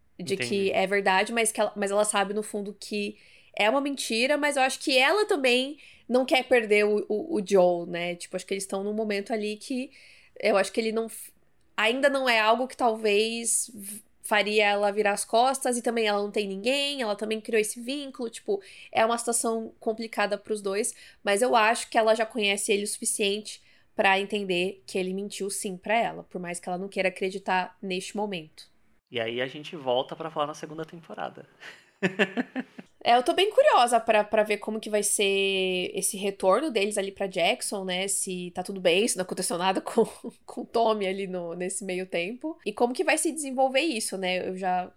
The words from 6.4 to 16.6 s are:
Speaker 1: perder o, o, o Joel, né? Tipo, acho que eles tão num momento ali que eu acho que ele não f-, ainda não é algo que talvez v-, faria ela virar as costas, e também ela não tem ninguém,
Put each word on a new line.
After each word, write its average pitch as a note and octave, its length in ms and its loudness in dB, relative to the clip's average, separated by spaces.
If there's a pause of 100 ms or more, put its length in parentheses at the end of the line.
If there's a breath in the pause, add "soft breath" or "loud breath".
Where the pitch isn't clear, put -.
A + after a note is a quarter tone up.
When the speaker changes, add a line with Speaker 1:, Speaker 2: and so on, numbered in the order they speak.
Speaker 1:
perder G#3 400 4
o, G#3 240 2
o, G#3+ 280 -2
o G#3+ 100 0
Joel, F3+ 400 4
né? F3 280 -4
Tipo, - 220 -10
acho F3+ 100 -8
que - 80 -4
eles G3 120 -6
tão G3 180 -4
num G#3 80 -4
momento G#3 400 -2
ali G#3+ 240 -4
que B3+ 340 -6 (480 loud breath)
eu - 180 4
acho G3 140 2
que - 100 -4
ele A3 120 0
não A3+ 140 -2
f-, - 260 -14 (440)
ainda B3 320 4
não C4+ 200 0
é A3+ 100 6
algo A#3 300 4
que - 80 -16
talvez A3+ 1000 2
v-, G#3 280 -14 (200)
faria G#3 440 4
ela G3+ 240 2
virar G3+ 220 2
as G3+ 120 -2
costas, B3 540 2
e A#3 40 -8
também A3+ 240 0
ela G#3 160 2
não G#3 80 -4
tem G#3 160 -2
ninguém, C4+ 540 -2